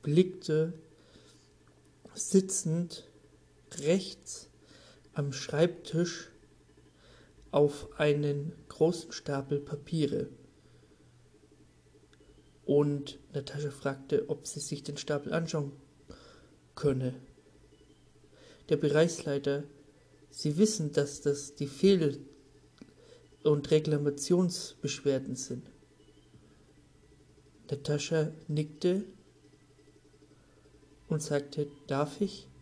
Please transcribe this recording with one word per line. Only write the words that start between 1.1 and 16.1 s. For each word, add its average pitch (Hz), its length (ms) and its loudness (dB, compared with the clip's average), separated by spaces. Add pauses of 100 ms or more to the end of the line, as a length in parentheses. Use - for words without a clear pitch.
sitzend 175 920 0 (720)
rechts - 720 -2 (640)
am 143 180 -2
Schreibtisch - 960 -2 (1200)
auf 143 360 4 (100)
einen 147 540 2 (160)
großen - 440 0
Stapel 143 480 -4
Papiere 147 680 -2 (2500)
und 143 520 2 (140)
Natascha 147 380 -6
fragte, 135 580 -2
ob - 180 -6
sie - 140 -10
sich - 220 -8
den 147 160 -10
Stapel 143 340 -4
anschauen 160 400 -2 (1000)